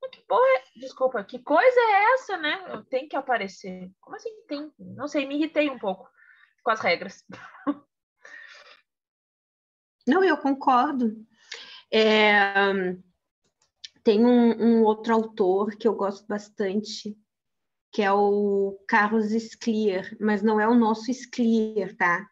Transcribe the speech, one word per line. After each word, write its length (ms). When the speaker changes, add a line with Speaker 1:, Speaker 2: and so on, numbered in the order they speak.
Speaker 1:
Mas 100
que 140
porra 220
é? 160
Desculpa, 440
que 160
coisa 400
é 360
essa, 220
né? 520
Tem 180
que 80
aparecer. 760
Como 140
assim 140
tem? 320
Não 280
sei, 200
me 80
irritei 340
um 80
pouco 320
com 40
as 100
regras. 480
<laughs> 580
Speaker 2:
Não, 160
eu 160
concordo. 880
É, 640
tem 220
um, 260
um 220
outro 300
autor 640
que 100
eu 80
gosto 320
bastante, 880
que 80
é 100
o 760
Carlos 460
Scliar, 880
mas 220
não 180
é 80
o 80
nosso 340
Scliar, 840
tá? 360